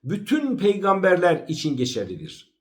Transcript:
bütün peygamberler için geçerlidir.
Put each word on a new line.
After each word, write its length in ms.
bütün 520
peygamberler 920
için 280
geçerlidir. 840